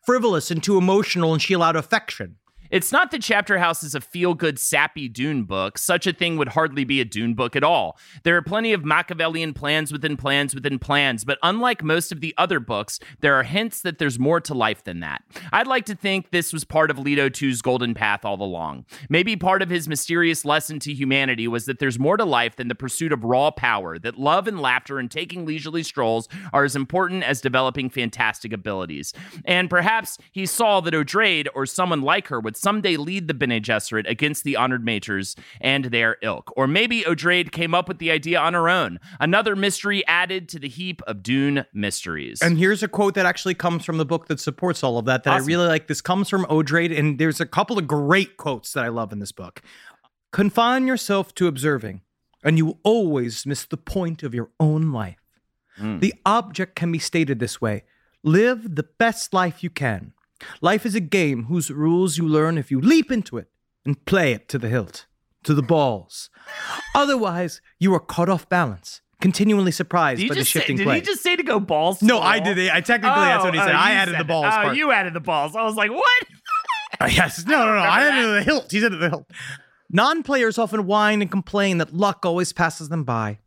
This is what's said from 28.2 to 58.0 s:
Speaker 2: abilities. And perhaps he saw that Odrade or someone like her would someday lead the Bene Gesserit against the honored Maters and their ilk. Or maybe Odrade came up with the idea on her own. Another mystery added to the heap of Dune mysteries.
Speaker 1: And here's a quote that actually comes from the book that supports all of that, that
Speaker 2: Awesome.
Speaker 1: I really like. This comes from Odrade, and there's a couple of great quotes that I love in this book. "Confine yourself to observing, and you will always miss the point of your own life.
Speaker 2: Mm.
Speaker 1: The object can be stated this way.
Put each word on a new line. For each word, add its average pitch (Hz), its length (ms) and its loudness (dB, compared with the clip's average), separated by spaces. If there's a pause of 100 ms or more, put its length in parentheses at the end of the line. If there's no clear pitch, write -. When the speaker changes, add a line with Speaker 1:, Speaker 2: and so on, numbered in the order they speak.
Speaker 2:
abilities. 92 580 -8 (320)
And 180 280 0
perhaps 208 480 -2 (120)
he 190 140 -6
saw 202 360 2
that 160 120 -2
Odrade 160 600 0
or 135 100 -2
someone 170 380 -2
like 180 240 0
her 123 120 -6
would 110 200 -6
someday 202 380 0
lead 165 320 -6
the 156 40 -2
Bene 120 280 0
Gesserit 110 440 -2
against 143 380 -2
the 139 140 -2
honored 127 280 0
Maters 101 480 -4 (280)
and 135 240 0
their 117 360 0
ilk. 104 360 -6
Or 131 100 2
maybe 220 360 2
Odrade 170 500 0
came 165 200 -2
up 175 140 0
with 185 120 -8
the 160 120 -2
idea 160 260 0
on 160 160 2
her 170 140 2
own. 135 320 0 (180)
Another 202 380 2
mystery 196 520 0
added 180 420 0
to 165 100 -14
the 139 80 -10
heap 170 400 -10
of 101 160 -8
Dune 135 500 0
mysteries. 82 680 -6
Speaker 1:
And 165 160 2
here's 196 260 2
a 208 60 -6
quote 202 240 0
that 190 120 0
actually 180 280 -2
comes 170 320 -2
from 160 100 -4
the 160 80 0
book 160 240 -4
that 147 140 -4
supports 165 420 -4
all 120 140 0
of 113 80 -4
that, 127 180 0
that 143 120 0
Speaker 2:
Awesome. 135 100 0
Speaker 1:
I - 20 -2
really 175 200 2
like. 160 200 0
This 147 140 -4
comes 190 260 0
from 190 220 0
Odrade, 160 420 2
and 147 260 0
there's 156 220 0
a 170 60 0
couple 208 340 0
of 156 80 -4
great 151 480 2
quotes - 380 -8
that 131 100 -2
I 117 60 -2
love 113 240 -6
in 104 60 -8
this 101 120 -8
book. - 300 -18 (720)
"Confine 233 520 2
yourself 202 500 0
to 180 120 2
observing, 127 540 -2 (420)
and 160 140 4
you 160 80 4
will 160 180 -4
always 151 600 2
miss 139 180 -4
the - 140 -8
point 170 440 -6
of 127 140 -8
your 117 140 -4 (100)
own 156 320 2
life. 104 240 -6 (640)
Speaker 2:
Mm. 104 220 -4
Speaker 1:
The 208 120 2 (120)
object 196 500 -2
can 170 160 -2
be 160 80 -2
stated 139 400 -2
this 120 220 -6
way. 107 220 -2 (380)